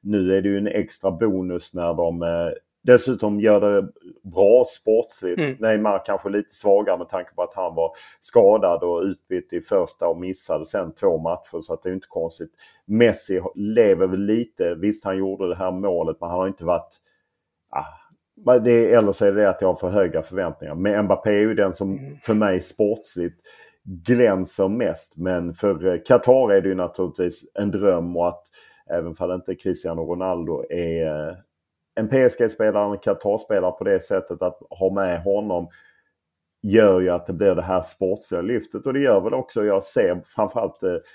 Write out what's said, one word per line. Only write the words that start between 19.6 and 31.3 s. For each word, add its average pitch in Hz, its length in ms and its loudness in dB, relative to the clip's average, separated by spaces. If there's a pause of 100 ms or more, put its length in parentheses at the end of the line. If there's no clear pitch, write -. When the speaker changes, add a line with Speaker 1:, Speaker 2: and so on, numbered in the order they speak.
Speaker 1:
jag 95 60 2
har 90 80 2
för 90 140 -6
höga 90 320 0
förväntningar. 82 540 -8
Men 101 300 0
Mbappé 101 240 0
är 104 120 4
ju 110 120 2
den 98 200 0
som 98 240 -6
Speaker 2:
Mm. 135 240 -16
Speaker 1:
för 113 120 -2
mig 101 280 2
sportsligt 90 800 -4 (440)
glänser 95 840 0
mest, 101 500 -4
men 87 360 -4
för, 92 340 -2
eh, 90 100 0 (100)
Qatar 123 440 4
är 98 100 6
det 95 80 -2
ju 92 60 -2
naturligtvis 90 800 -4
en 101 180 -4
dröm, 87 460 0
och 87 100 0
att - 160 -6 (460)
även 85 260 -6
fall 90 160 -4
inte 90 240 -6
Cristiano 87 460 -6
Ronaldo 85 680 -4
är, 80 600 -4
eh, 90 60 -14 (640)